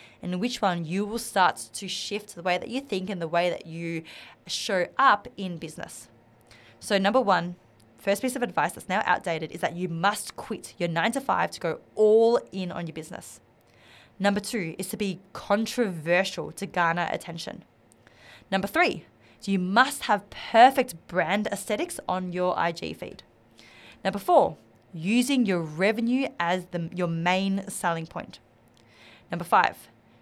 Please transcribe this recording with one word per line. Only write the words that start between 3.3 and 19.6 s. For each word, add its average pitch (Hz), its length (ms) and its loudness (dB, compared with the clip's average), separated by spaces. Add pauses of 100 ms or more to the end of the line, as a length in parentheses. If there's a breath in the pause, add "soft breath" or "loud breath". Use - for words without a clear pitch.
that - 160 -6
you 165 380 -8 (440 loud breath)
show 185 400 -2 (100)
up 254 300 4 (100)
in 180 200 -8
business. - 520 -14 (720 loud breath)
So 208 180 0
number 208 240 4
one, 175 360 2 (420)
first 196 240 0
piece 247 120 -2
of 247 60 -4
advice 170 300 0
that's - 180 -14
now 190 160 0
outdated 160 460 0
is - 100 -10
that 170 140 -2
you 180 120 -2
must 175 480 -2
quit - 440 -10
your 175 100 0
nine-to-five 180 640 0
to - 80 -12
go 165 200 -4 (140)
all 226 460 6 (120)
in 180 200 -6
on 170 160 -8
your 160 60 -12
business. - 460 -14 (800 loud breath)
Number 202 220 2
two 185 380 -4
is 185 120 -6
to 202 80 -6
be 196 220 -4 (140)
controversial 185 1200 0
to - 120 -8
garner 170 460 0
attention. - 520 -8 (880 loud breath)
Number 190 160 0
three, 311 380 0 (380 soft breath)
you 196 140 0
must 214 460 2